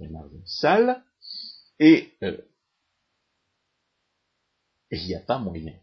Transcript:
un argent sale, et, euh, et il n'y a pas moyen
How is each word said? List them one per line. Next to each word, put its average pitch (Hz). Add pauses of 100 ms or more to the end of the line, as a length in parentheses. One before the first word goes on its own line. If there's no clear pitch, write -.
un 80
argent 76
sale, 233 (760)
et, 156 (100)
euh, 85 (2500)
et 87
il 85
n'y 90
a 80
pas 127
moyen 85